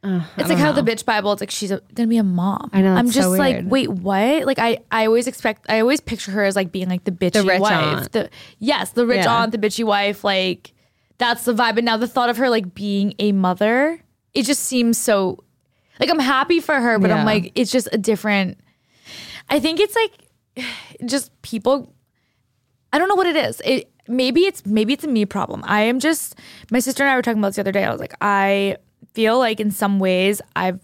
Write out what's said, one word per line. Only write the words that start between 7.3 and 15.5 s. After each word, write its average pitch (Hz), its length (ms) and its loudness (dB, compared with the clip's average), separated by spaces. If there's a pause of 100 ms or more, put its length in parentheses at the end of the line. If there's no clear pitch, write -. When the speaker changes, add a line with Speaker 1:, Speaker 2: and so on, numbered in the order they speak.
Speaker 1:
The 208 100 2
rich 185 160 2
Speaker 2:
wife. 202 140 2
Speaker 1:
aunt. 151 380 -2
Speaker 2:
The, - 200 -4 (260)
yes, 262 320 -2
the 240 160 0
rich 226 200 2
Speaker 1:
Yeah. 226 100 2
Speaker 2:
aunt, 233 160 0
the 226 80 -4
bitchy 208 240 -2
wife. 202 400 0
Like, 185 500 -2 (440)
that's 240 260 -2
the 240 100 0
vibe. 226 220 2
And 233 80 0
now 226 140 0
the 233 100 -2
thought 240 220 0
of 233 80 -2
her, 262 120 2
like, 220 240 0
being 202 460 -2
a 208 140 0
mother, 214 640 0 (340)
it 269 100 0
just 277 200 0
seems 233 340 0
so, 196 460 0 (560)